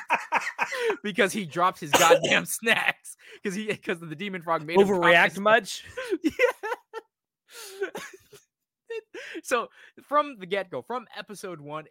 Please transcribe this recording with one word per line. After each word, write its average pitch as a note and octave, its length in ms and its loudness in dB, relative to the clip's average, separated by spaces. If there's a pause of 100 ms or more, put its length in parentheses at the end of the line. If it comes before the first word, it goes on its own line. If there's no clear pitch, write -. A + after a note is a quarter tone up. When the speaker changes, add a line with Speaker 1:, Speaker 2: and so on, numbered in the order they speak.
(280)
Speaker 1:
<laughs> G#4+ 680 -4
Speaker 2:
<laughs> - 40 -20
Speaker 1:
because G3+ 300 0
he G#3 120 -4
drops F3 360 0
his D3+ 100 -10
goddamn F3 560 4
<laughs> - 0 -
snacks - 720 -2 (260)
'cause G3 120 -4
he, G#3 220 -4
'cause F#3 220 -6
the E3 160 -12
demon F#3 280 -8
frog E3 220 -2
made E3 140 2
him G3+ 80 8
drop F#3 160 2
his E3+ 100 6
Speaker 2:
Overreact F3 200 6
Speaker 1:
snacks. E3+ 80 -10
Speaker 2:
much? G#3+ 440 2 (200)
Speaker 1:
<laughs> G#4+ 180 -4
Yeah. D#4+ 100 0
<laughs> - 1700 -6 (1400)
So A#3 260 -4 (360)
from C#4+ 340 -2
the F#3 80 -14
get-go, F3+ 360 -6
from A#3 240 -10 (100)
episode G3 440 -12
one, D3 300 -12